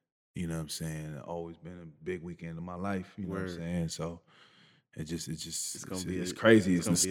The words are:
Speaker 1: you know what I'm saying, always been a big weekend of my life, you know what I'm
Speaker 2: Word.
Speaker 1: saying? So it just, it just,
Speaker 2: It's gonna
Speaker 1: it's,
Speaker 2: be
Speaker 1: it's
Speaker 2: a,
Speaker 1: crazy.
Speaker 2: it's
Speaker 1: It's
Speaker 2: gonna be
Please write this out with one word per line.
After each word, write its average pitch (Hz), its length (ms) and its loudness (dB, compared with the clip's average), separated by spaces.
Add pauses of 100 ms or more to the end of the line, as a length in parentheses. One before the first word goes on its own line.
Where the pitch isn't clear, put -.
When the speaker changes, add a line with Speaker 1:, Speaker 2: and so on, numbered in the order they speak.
(340)
Speaker 1:
you 90 120 -4
know 82 80 -4
what 82 80 -2
I'm 76 80 -8
saying, 78 560 -6
always 85 320 -8
been 87 240 -14
a 80 220 -18
big 90 180 -4
weekend 82 340 -10
of 82 80 -8
my 90 120 -8
life, 95 420 -4
you 101 80 -6
know 92 80 -6
what 95 60 -4
I'm 92 80 -4
Speaker 2:
Word. 87 100 -6
Speaker 1:
saying? 85 320 0
So 85 300 -6 (760)
it 78 80 -6
just, 80 240 -6
it 80 80 -6
just, - 380 -6
Speaker 2:
It's - 100 -10
gonna 95 160 -6
Speaker 1:
it's, 92 60 -6
Speaker 2:
be 92 100 -2
Speaker 1:
it's 90 160 -2
Speaker 2:
a, - 20 -10
Speaker 1:
crazy. 107 420 10
Speaker 2:
it's 85 100 2
Speaker 1:
It's - 0 -
Speaker 2:
gonna 87 100 4
be - 40 4 (100)